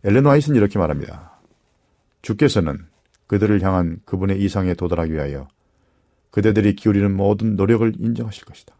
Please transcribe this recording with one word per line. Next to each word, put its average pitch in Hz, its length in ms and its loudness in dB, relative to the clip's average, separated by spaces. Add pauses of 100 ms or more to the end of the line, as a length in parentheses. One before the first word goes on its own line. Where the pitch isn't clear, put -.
엘렌 117 200 4
화이트는 147 300 4
이렇게 104 240 2
말합니다. - 600 -6 (800)
"주께서는 104 640 0 (420)
그들을 104 340 2
향한 90 440 0
그분의 98 360 -4
이상에 92 340 -2
도달하기 85 360 -4
위하여 71 380 -8 (840)
그대들이 104 460 2
기울이는 101 340 2
모든 101 460 -2
노력을 110 420 2
인정하실 117 460 -6
것이다. - 340 -20